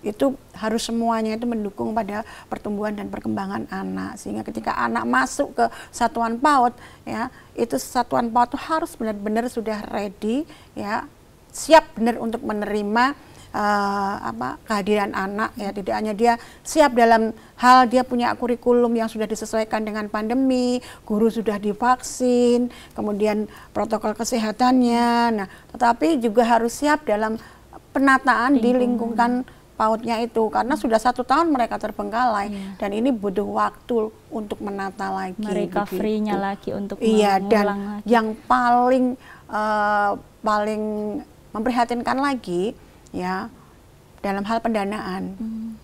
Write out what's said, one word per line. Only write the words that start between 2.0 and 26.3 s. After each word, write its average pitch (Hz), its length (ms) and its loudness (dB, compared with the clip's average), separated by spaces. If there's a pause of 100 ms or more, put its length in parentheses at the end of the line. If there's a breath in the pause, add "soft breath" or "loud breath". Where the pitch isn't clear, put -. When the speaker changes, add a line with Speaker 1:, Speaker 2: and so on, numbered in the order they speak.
Speaker 1:
pertumbuhan 214 480 -6
dan 202 160 -10
perkembangan 208 560 -6
anak. 190 480 -8
Sehingga 208 320 -10
ketika 226 320 -6
anak 233 240 -2
masuk 254 560 -2
ke 233 80 4 (240 loud breath)
satuan 233 480 -2
paut, 262 320 4 (320 loud breath)
ya, 226 320 -8 (200 loud breath)
itu 233 200 -2
satuan 254 560 0
paut 240 160 4
itu 262 160 -8
harus 320 320 -4
benar-benar 220 560 -4
sudah 214 400 -6
ready, 214 560 -4 (280 loud breath)
ya, 214 320 -6 (460)
siap 311 320 6 (100)
benar 233 220 0
untuk 226 240 -6
menerima, 208 720 -2 (400 loud breath)
eh, 202 600 0 (100)
apa, 226 400 -6
kehadiran 208 480 0
anak, 202 420 -4
ya. 208 140 -8
Tidak 202 240 -6
hanya 214 240 -4
dia 233 180 4 (300 loud breath)
siap 285 320 4
dalam 226 340 6 (300 loud breath)
hal 254 260 10
dia 247 160 2
punya 240 320 0
kurikulum 240 640 2
yang 220 100 0
sudah 220 220 -4
disesuaikan 220 560 -2
dengan 214 240 -6
pandemi, 247 720 0 (240 loud breath)
guru 220 240 2
sudah 214 320 -2
divaksin, 240 1120 2 (240 loud breath)
kemudian 208 500 -2 (240 loud breath)
protokol 208 460 -2
kesehatannya. 240 920 2 (280)
Nah, 196 100 -4 (240 loud breath)
tetapi 247 480 2
juga 226 240 2